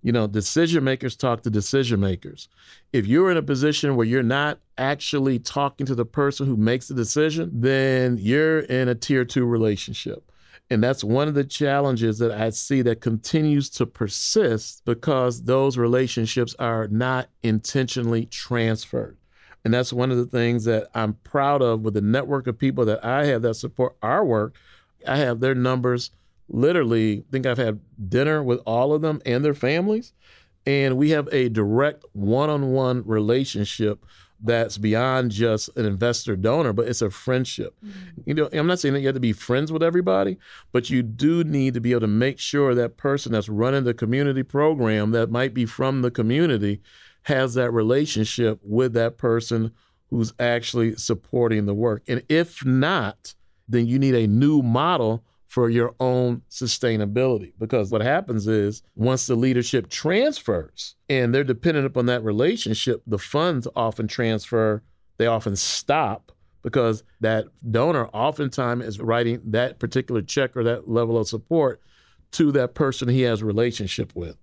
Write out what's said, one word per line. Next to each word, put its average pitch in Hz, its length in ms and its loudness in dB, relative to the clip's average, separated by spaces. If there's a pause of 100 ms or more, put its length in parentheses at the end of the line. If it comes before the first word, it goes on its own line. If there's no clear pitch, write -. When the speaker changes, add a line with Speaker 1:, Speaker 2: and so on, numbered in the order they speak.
Speaker 1:
You 120 100 -2
know, 117 160 2
decision 151 560 0
makers 131 320 -2
talk 120 280 -2
to 123 60 -2
decision 113 500 0
makers. - 480 -4 (460)
If 110 140 0
you're 170 240 4
in 170 60 2
a 160 40 0
position 143 540 0
where 117 100 4
you're 123 180 2
not 143 360 0 (180)
actually 135 640 -2
talking 139 480 -4
to 131 80 -2
the 117 100 0
person 139 400 -2
who 131 100 0
makes 113 320 0
the 135 60 -10
decision, 151 580 -2
then 127 680 2
you're 151 400 2
in 127 280 -2
a 123 80 0
tier 127 300 0
two 123 200 0
relationship. - 880 -2 (380)
And 110 140 2
that's 127 200 0
one 127 240 2
of 151 60 -2
the 143 100 2
challenges 135 760 0
that 117 120 2
I 110 200 -2
see 135 320 -2
that 117 180 2
continues 143 680 0
to - 140 0
persist - 1000 -2
because 123 580 0
those 131 340 2
relationships 120 840 0
are 113 280 -2
not 127 420 -2 (140)
intentionally 117 840 -2
transferred. 113 880 -4 (460)
And 113 100 2
that's 123 180 0
one 123 200 0
of 123 60 2
the 120 100 0
things 120 380 0
that 110 280 0
I'm 110 200 -2 (100)
proud 143 400 2
of 113 180 2
with 107 140 -2
the 104 60 2
network 127 440 0
of 120 140 -4
people 135 260 2
that 107 180 0
I 131 220 0
have 127 160 2
that 117 140 0
support - 480 -4
our 139 200 2
work. 117 320 0 (520)
I 131 100 0
have 123 220 0
their 131 160 2
numbers. 123 560 0 (360)
Literally, 117 720 2
I - 120 -16
think 131 160 -2
I've 123 100 0
had 110 220 -2 (300)
dinner 143 340 2
with 123 240 0
all 123 260 2
of 151 80 2
them 156 240 -2
and 127 180 0
their 147 120 2
families. 185 580 -2 (540)
And 139 300 2
we 147 140 4
have 147 200 0
a 131 180 2
direct 110 640 0
one-on-one 127 920 0
relationship 107 1000 -2 (380)
that's 113 340 0
beyond 120 540 0
just 110 440 0
an 120 100 -2
investor 107 500 -2
donor, 117 360 0
but 110 160 0
it's 120 140 -2
a 107 80 0
friendship. 127 640 -4 (100)
Speaker 2:
Mm-hmm. 190 440 -18
Speaker 1:
You 139 80 -2
know, 151 180 0
I'm 156 140 0
not 180 120 0
saying 139 140 0
that 139 60 0
you 135 80 0
have 135 80 0
to 131 40 -4
be 120 140 0
friends 139 380 -2
with 160 100 -2
everybody, 185 560 0 (340)
but - 200 -2
you 127 100 2
do 143 420 0
need 139 300 0
to 123 80 -4
be 120 100 0
able 120 100 2
to 113 60 0
make 120 300 0
sure 139 380 0
that 117 220 -2
person 139 340 -4
that's 107 180 -2
running 123 360 0
the 120 100 0
community 131 480 0
program 127 680 0
that 113 200 0
might 120 240 -2
be 123 100 0
from 131 380 -2
the 123 80 0
community 117 720 0 (420)
has 131 320 0
that 123 160 0
relationship 113 880 0
with 117 320 0
that 117 240 0
person 113 540 0 (400)
who's 113 260 0
actually 120 580 0
supporting 113 680 -2
the 101 80 -2
work. 107 340 -2
And 123 220 -2
if 165 340 0
not, 131 680 0 (340)
then 117 200 2
you 123 100 2
need 135 160 4
a 113 140 4
new 139 340 4
model 123 600 0 (240)
for 120 220 2
your 117 320 0
own 127 400 0 (100)
sustainability. 113 1080 -2
Because 110 320 -2
what 110 120 0
happens 123 440 -2
is, 107 380 0 (120)
once 123 300 0
the 127 100 0
leadership 120 540 0
transfers - 1080 -2 (120)
and 123 260 2
they're 139 120 2
dependent 135 400 0
upon 131 220 0
that 123 160 0
relationship, 110 840 -2
the 110 100 -2
funds 147 560 -2
often 113 320 -2
transfer, 110 800 -2 (340)
they 117 100 2
often 110 280 0
stop - 800 -2 (280)
because 113 420 0 (180)
that 110 240 0 (260)
donor 127 360 2
oftentimes 123 800 -2
is 104 140 -8
writing 117 460 0
that 117 340 -2
particular 120 420 -2
check 127 360 -2
or 120 60 0
that 117 260 -2
level 117 280 0
of 110 100 0
support 135 540 -2 (500)
to 151 200 2
that 127 240 0
person 135 320 -2
he 131 140 4
has 113 200 2
a 110 40 -4
relationship 107 680 -2
with. 87 300 -10